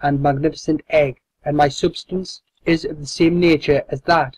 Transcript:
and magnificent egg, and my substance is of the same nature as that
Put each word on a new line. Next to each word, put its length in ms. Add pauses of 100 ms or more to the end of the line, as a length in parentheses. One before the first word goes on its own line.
and 200
magnificent 680
egg, 300 (240)
and 140
my 120
substance 760 (220)
is 200
of 140
the 80
same 320
nature 500
as 140
that 340